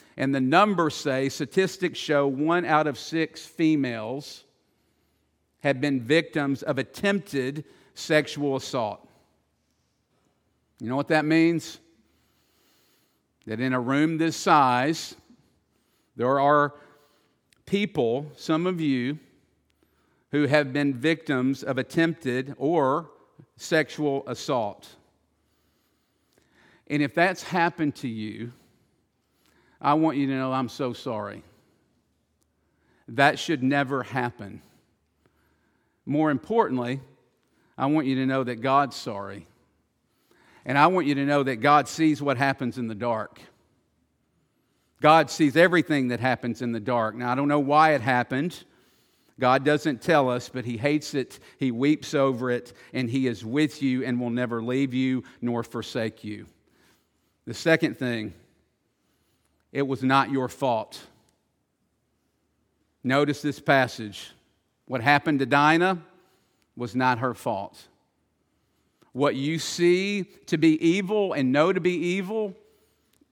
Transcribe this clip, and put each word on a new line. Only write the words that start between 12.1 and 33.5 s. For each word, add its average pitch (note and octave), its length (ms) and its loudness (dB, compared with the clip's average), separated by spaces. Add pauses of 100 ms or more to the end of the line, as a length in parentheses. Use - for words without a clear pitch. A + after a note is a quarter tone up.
That A2 160 -8
in B2+ 140 0
a B2+ 60 0
room D3 360 0
this D#3+ 200 0
size, C#3+ 800 2 (1000)
there C3 240 0
are C#3+ 320 4 (960)
people, C#3+ 680 -2
some E3 300 -2
of F#3 140 -2
you, C3+ 380 -2 (1120)
who D3 160 2
have C#3+ 260 2
been C#3+ 220 0
victims C3+ 680 -2
of C3+ 140 -6
attempted C3 800 -2
or D3+ 540 0 (460)
sexual D3 680 -2
assault. A#2+ 680 -6 (1900)
And D3 140 0
if C#3 120 -2
that's F3 300 2
happened E3+ 520 0
to C#3 120 -8
you, A2 440 -8 (1300)
I C#3 140 2
want D#3+ 220 2
you C#3 100 0
to C3+ 80 -2
know C3 180 -4
I'm C3 160 -2
so B2+ 240 -6
sorry. G#2 520 -10 (1600)
That C#3 320 2
should D3 240 -2